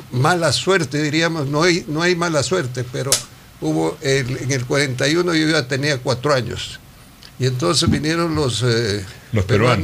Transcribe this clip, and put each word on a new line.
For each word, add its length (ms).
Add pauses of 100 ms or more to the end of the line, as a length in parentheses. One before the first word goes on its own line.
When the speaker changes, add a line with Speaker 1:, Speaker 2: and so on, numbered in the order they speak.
(100)
Speaker 1:
mala 420
suerte, 480
diríamos, 460
no 160
hay, 240
no 160
hay 140
mala 260
suerte, 480
pero 220 (480)
hubo 420
el, 360
en 120
el 160
cuarenta 420
y 60
uno 200
yo 140
ya 200
tenía 300
cuatro 360
años, 460 (580)
y 80
entonces 420
vinieron 460
los, 300
eh, 400 (280)
Speaker 2:
Los 120
peruanos. 400